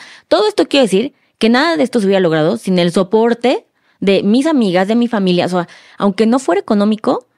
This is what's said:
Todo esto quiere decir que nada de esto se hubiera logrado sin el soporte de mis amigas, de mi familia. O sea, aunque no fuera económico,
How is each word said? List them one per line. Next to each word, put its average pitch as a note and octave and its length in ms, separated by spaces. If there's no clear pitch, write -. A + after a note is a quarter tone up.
Todo F#4+ 180
esto G4+ 220
quiere C#4 160
decir G3+ 300
que A3 100
nada D4+ 300
de C#4+ 60
esto B3 160
se G3 60
hubiera G3 140
logrado E3 380
sin F#3 200
el F3 140
soporte A#3 760
de F#3+ 220
mis A#3+ 240
amigas, G3 420
de A3 60
mi A#3+ 140
familia. F#3 380
O - 20
sea, F3+ 180
aunque G3+ 300
no A#3 120
fuera E4+ 220
económico, A3 640